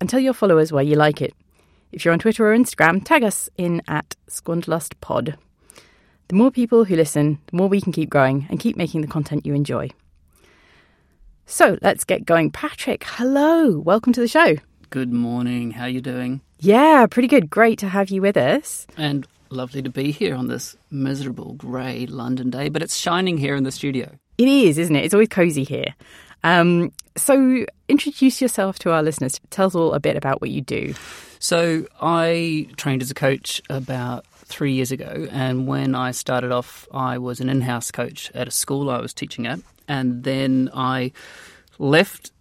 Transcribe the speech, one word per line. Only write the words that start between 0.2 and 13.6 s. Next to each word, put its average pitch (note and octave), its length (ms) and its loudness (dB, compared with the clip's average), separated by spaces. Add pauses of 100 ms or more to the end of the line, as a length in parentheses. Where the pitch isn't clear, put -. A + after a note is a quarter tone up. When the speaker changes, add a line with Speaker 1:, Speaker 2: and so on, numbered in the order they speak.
Speaker 1:
followers D#3+ 400 4
why C#3 80 2
you D3+ 140 4
like D3+ 260 4
it. - 140 -6 (560)
If - 120 -12
you're E3+ 80 2
on E3+ 80 4
Twitter A3 320 2
or A3 60 4
Instagram, F3+ 480 2
tag D#4 160 4
us - 260 -2 (100)
in E3+ 300 -2
at - 280 -6 (120)
Squanderlustpod. E3 1080 -4 (920)
The F3+ 60 0
more A#3+ 140 6
people A#3 360 4
who F#3 100 0
listen, D3+ 500 2
the F3 120 -6
more F#3+ 120 2
we G3 100 2
can F#3 140 -4
keep D#3 160 -2
growing C#3 400 2
and - 100 -4
keep - 160 -2
making D#3+ 260 -4
the D3+ 60 -4
content D3 380 -4
you C#3+ 80 -4
enjoy. C3+ 380 -2 (1500)
So, C4 380 4
let's - 220 2
get F#3+ 200 -2
going. E3 240 2
Patrick, - 560 -8
hello. C#4 720 2